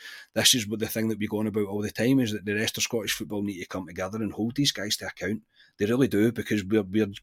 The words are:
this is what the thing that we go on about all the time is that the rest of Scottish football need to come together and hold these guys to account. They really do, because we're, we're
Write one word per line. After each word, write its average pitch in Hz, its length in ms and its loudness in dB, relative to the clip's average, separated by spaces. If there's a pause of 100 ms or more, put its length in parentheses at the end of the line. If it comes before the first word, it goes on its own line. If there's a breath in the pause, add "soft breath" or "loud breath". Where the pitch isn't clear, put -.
(320 loud breath)
this 110 220 6
is 107 140 0
what 107 100 -2
the 107 80 -2
thing 113 220 0
that 107 100 -2
we 104 80 -2
go 104 140 -2
on 110 80 0
about 104 180 -2
all 104 160 -4
the 104 80 -4
time 131 300 4
is 113 100 2
that 101 140 -6
the 101 100 -2
rest 110 220 -2
of 107 80 0
Scottish 107 300 -2
football 104 280 -4
need 101 180 -4
to 92 60 -8
come 95 220 -8
together 95 340 -6
and 101 100 -2
hold 117 220 -2
these 143 160 4
guys 104 280 -2
to 95 80 -10
account. 95 360 -6 (340 soft breath)
They 101 100 0
really 123 200 4
do, 104 240 4
because 107 340 -2
we're, 104 180 2
we're 101 240 2 (160)